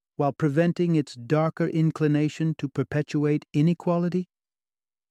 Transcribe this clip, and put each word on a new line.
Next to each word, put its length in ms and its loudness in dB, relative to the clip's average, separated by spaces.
while 160 0
preventing 640 0
its 200 0
darker 520 0
inclination 920 0
to 100 -6
perpetuate 840 -2
inequality? 760 0